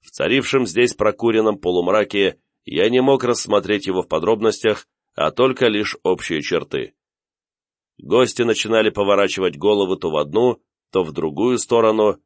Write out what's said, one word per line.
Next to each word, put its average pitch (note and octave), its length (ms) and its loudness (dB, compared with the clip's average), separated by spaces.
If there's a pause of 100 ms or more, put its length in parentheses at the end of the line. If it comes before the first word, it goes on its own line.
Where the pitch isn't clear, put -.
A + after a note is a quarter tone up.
В - 100 -20
царившем B2+ 560 -2
здесь A#2+ 280 0
прокуренном A2 640 0
полумраке F#2 800 0 (280)
я G2 240 0
не B2+ 100 2
мог C3+ 220 2
рассмотреть G#2 640 -2
его F#2 160 -2
в - 60 -8
подробностях, G#2 800 -2 (260)
а D2+ 160 -2
только B2+ 380 0
лишь G#2 340 -2
общие E2+ 400 -2
черты. C#2 520 -6 (1000)
Гости A#2+ 460 0
начинали A2 480 2
поворачивать G2 680 0
головы F#2+ 400 2
то F2 140 -4
в D#2 60 -2
одну, G2 440 0 (300)
то F#2 140 0
в D#2 80 -8
другую E2 460 -2
сторону. A2 680 2